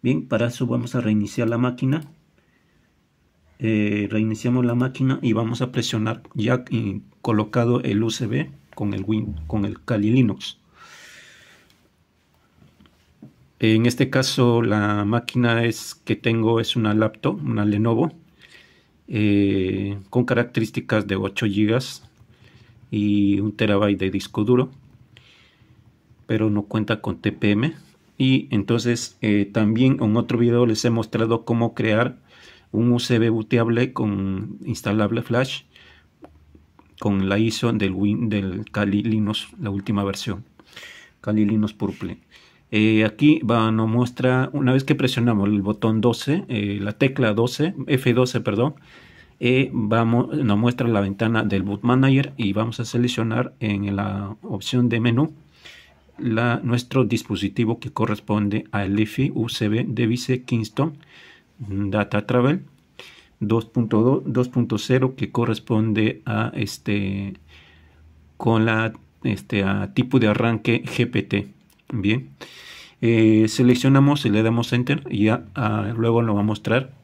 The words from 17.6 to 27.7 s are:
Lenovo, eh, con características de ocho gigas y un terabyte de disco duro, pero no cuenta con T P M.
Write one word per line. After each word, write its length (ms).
Lenovo, 480
eh, 920
con 160
características 800
de 100
ocho 300
gigas 560
y 500
un 160
terabyte 420
de 120
disco 340
duro, 260
pero 240
no 120
cuenta 380
con 180
T 140
P 200
M. 220